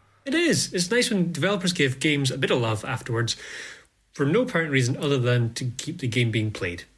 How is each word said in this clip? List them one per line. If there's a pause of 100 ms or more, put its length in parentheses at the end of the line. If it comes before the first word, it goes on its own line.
(260)
It
is.
It's
nice
when
developers
give
games
a
bit
of
love
afterwards (760)
for
no
apparent
reason
other
than
to (120)
keep
the
game
being
played. (140)